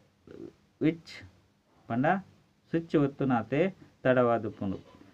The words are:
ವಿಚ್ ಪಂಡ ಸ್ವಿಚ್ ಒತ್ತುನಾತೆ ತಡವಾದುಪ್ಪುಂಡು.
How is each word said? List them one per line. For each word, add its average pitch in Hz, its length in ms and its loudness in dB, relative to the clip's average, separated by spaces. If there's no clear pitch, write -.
ವಿಚ್ 165 320 -2
ಪಂಡ 123 160 0
ಸ್ವಿಚ್ 165 220 -2
ಒತ್ತುನಾತೆ 139 640 0
ತಡವಾದುಪ್ಪುಂಡು. 113 800 2